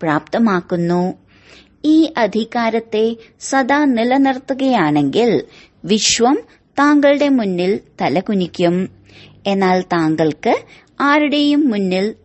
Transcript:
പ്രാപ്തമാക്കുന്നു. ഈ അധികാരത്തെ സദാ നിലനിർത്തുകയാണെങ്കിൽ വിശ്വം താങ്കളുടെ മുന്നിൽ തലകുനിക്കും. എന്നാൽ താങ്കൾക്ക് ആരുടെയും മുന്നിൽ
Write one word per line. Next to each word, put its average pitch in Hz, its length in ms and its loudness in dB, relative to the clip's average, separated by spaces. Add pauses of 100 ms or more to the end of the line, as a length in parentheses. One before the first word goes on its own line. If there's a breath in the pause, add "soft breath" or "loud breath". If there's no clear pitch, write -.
പ്രാപ്തമാക്കുന്നു. 175 1120 -2 (720 soft breath)
ഈ 311 320 2
അധികാരത്തെ 226 1000 -2 (240 loud breath)
സദാ 277 460 0
നിലനിർത്തുകയാണെങ്കിൽ 240 1600 0 (420 loud breath)
വിശ്വം 226 540 0 (400 soft breath)
താങ്കളുടെ 285 500 2
മുന്നിൽ 196 500 0 (220)
തലകുനിക്കും. 180 880 -2 (580 loud breath)
എന്നാൽ 190 340 0
താങ്കൾക്ക് 160 760 -2 (460 loud breath)
ആരുടെയും 294 680 0
മുന്നിൽ 196 560 -2